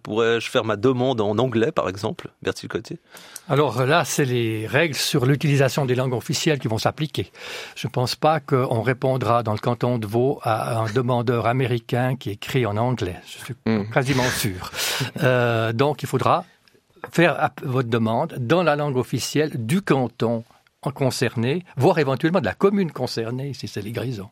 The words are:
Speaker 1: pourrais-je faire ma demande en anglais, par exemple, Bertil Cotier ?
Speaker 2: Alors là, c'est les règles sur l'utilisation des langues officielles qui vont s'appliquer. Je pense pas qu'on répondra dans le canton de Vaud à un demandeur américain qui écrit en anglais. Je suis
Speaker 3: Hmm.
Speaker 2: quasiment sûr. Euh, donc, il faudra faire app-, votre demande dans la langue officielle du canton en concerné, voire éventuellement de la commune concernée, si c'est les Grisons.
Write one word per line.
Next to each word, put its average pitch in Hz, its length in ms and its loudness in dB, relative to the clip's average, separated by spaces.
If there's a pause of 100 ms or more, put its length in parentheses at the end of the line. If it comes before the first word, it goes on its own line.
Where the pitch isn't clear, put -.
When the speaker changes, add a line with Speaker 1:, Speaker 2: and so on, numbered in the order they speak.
Speaker 1:
pourrais-je 113 480 0
faire 117 140 0
ma 107 120 0
demande 123 440 2
en 104 180 0
anglais, 117 340 2
par - 160 -2
exemple, 104 400 -6 (140)
Bertil - 260 -6
Cotier ? - 300 -8 (500)
Speaker 2:
Alors 135 360 2
là, 151 200 2
c'est 147 200 0
les 113 420 -2
règles 139 280 2
sur 123 320 0
l'utilisation 139 580 2
des 123 100 0
langues 127 200 0
officielles 139 440 -2
qui 131 100 -6
vont 110 100 0
s'appliquer. 113 520 -2 (460)
Je - 120 -6
pense 123 280 -2
pas 156 240 2
qu'on 127 420 0
répondra 120 600 2
dans 110 100 -2
le 107 60 -2
canton 123 400 0
de 107 80 -4
Vaud 120 360 2
à 113 360 -2
un 113 140 -2
demandeur 120 540 0
américain 123 720 0
qui - 140 -10
écrit 120 360 -2
en 101 100 0
anglais. 110 400 0 (100)
Je - 180 -16
suis 120 100 -10 (120)
Speaker 3:
Hmm. 107 260 0
Speaker 2:
quasiment 131 380 2
sûr. 92 400 -4 (520)
Euh, 120 500 4
donc, 139 300 0
il 135 60 -8
faudra 131 360 2 (680)
faire 170 300 4
app-, - 220 -2
votre 127 260 0
demande 117 480 0
dans 143 240 2
la 151 140 4
langue 147 200 -2
officielle 139 540 -2 (160)
du 175 160 0
canton 117 640 0 (400)
en 143 60 -4
concerné, 131 760 0 (120)
voire 165 240 4
éventuellement 156 400 2
de 127 40 -2
la 95 100 0
commune 196 360 2
concernée, 127 640 -6
si - 140 -10
c'est 104 140 -8
les 104 100 -10
Grisons. 110 400 -6